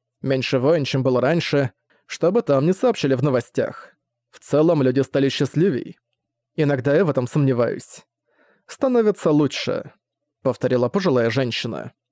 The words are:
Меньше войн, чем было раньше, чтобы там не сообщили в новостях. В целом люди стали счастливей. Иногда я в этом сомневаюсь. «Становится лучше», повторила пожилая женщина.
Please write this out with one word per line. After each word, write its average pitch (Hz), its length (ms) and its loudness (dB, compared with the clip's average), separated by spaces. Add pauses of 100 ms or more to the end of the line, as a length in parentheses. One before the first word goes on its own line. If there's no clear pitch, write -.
(220)
Меньше 135 380 -2
войн, 147 240 2
чем 135 200 -2
было 127 180 2
раньше, 143 500 0 (340)
чтобы 190 360 0
там 139 240 2
не 180 80 2
сообщили 185 400 0
в 120 100 -2
новостях. - 720 -2 (340)
В - 100 -20
целом 156 420 2
люди 131 180 2
стали 135 300 0
счастливей. 147 680 -2 (580)
Иногда 143 400 0
я 185 100 4
в 156 40 0
этом 127 180 0
сомневаюсь. 120 800 -2 (640)
«Становится 226 640 0
лучше», - 640 -2 (500)
повторила 123 460 0
пожилая 135 400 0
женщина. 120 640 -4 (180)